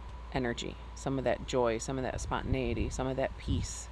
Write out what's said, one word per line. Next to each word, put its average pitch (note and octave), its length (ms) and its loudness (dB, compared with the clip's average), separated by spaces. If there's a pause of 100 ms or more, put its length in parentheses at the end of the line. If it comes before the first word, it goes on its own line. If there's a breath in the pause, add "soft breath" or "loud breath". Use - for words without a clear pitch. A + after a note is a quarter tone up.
(320)
energy, A#2+ 440 0 (180)
some C3+ 240 0
of B2+ 60 -2
that - 220 2
joy, A#2 320 4
some C3 200 -2
of C3 60 0
that - 160 0
spontaneity, A#2+ 680 2
some C3 180 -2
of C3 100 0
that C3 200 0
peace. - 560 -2